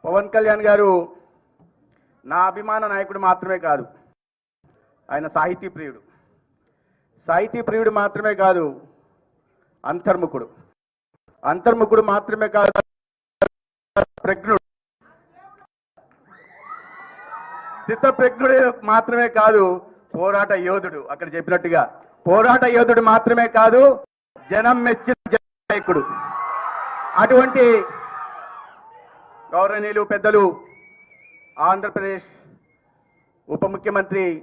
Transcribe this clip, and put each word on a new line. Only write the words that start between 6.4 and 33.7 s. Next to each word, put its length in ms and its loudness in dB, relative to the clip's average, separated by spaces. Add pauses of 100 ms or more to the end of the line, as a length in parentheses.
సాహితీ 400 -2
ప్రియుడు 320 0
మాత్రమే 320 -4 (100)
కాదు, 220 2 (1300)
అంతర్ముఖుడు. 540 -4 (1040)
అంతర్ముఖుడు 600 2
మాత్రమే 440 -4
కాదు, 160 4 (1500)
ప్రజ్ఞుడు. 340 -2 (3250)
స్థితప్రజ్ఞుడు 800 0 (320)
మాత్రమే 360 0 (120)
కాదు, 240 6 (500)
పోరాట 380 -2 (160)
యోధుడు. 340 -6 (100)
అక్కడ 240 -12
చెప్పినట్టుగా 480 0 (440)
పోరాట 360 4 (120)
యోధుడు 360 4
మాత్రమే 360 2 (100)
కాదు, 240 6 (680)
జనం 340 2
మెచ్చిన 320 -2 (140)
జన 120 0 (260)
నాయకుడు. 340 -2 (1200)
అటువంటి 420 4 (1900)
గౌరవనీయులు 560 -2
పెద్దలు 300 2 (1300)
ఆంధ్రప్రదేశ్ 580 -4 (1200)
ఉప 160 -6 (100)